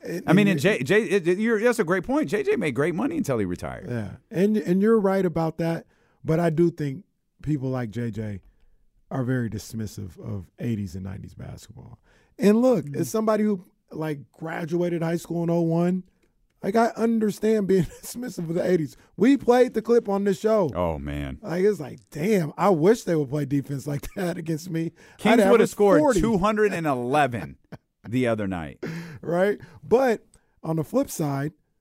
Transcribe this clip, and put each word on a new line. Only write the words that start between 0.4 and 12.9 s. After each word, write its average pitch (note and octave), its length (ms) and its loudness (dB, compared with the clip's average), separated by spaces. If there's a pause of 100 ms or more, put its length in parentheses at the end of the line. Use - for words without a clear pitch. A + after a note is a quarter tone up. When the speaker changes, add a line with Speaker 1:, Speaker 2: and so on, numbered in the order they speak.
Speaker 1:
and G3 40 2
Speaker 2:
and D#3 80 0
J-, E3+ 220 2
J-, F#3 200 4
it, F3 260 0
it, F#3 100 2
you're, A3 220 2
that's A#3+ 180 2
a G#3+ 60 0
great F3+ 200 -2
point. C4 260 -2
J F#3 120 -2
J G#4 140 0
made D#3+ 180 -2
great D3+ 200 0
money C#4+ 240 -4
until C#3 200 -2
he G#2 60 0
retired. E2+ 460 -8
Speaker 1:
Yeah, A2+ 220 -6 (180)
and, G#3 260 0
and F#3+ 240 0
you're A3 200 4
right F#3+ 260 0
about E3 320 -4
that, E3 260 -4 (400)
but D#3+ 160 0
I E3+ 80 2
do E3+ 220 2
think D3+ 340 -8 (380)
people C3+ 260 -4
like B2+ 220 -4
J A#2 200 -6
J G#2+ 300 -10 (680)
are C3+ 140 -4
very A#2+ 260 -2
dismissive G2+ 720 -10
of G#2+ 260 -10 (120)
eighties G#2 360 -4
and F#2+ 100 -10
nineties - 300 -12
basketball. - 640 -18 (400)
And A3 240 6
look, B3 240 2
Speaker 2:
Mm-hmm. C#3+ 160 -6